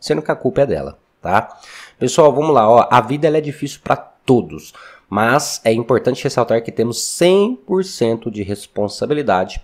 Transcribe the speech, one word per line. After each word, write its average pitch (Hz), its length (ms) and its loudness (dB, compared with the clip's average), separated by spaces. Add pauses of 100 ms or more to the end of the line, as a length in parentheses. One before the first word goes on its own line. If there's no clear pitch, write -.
sendo 151 220 -4
que 156 100 -4
a 147 40 -2
culpa 135 260 -2
é 139 40 2
dela, 73 340 -6 (220)
tá? 101 360 -2 (400)
Pessoal, 135 360 4
vamos 151 200 0
lá, 110 160 4
ó, 117 200 6
a 123 100 4
vida 143 280 -2
ela 151 100 2
é 156 40 -2
difícil 143 400 -10
pra 135 140 -2
todos, 85 760 -2 (360)
mas 117 540 0
é 113 80 2
importante 120 520 0
ressaltar 117 380 0
que - 100 -12
temos 117 300 -4
cem 202 540 0
por 190 300 -4
cento 113 440 -4
de 104 140 -8
responsabilidade 101 1200 -4